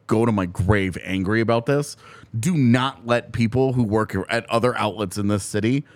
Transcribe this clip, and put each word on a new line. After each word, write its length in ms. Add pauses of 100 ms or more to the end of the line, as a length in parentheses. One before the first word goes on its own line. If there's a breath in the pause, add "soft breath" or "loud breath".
go 180
to 60
my 160
grave 560
angry 360
about 280
this, 280 (420 loud breath)
do 200
not 480
let 260
people 420
who 100
work 320 (120)
at 220
other 260
outlets 440
in 80
this 160
city 400 (120)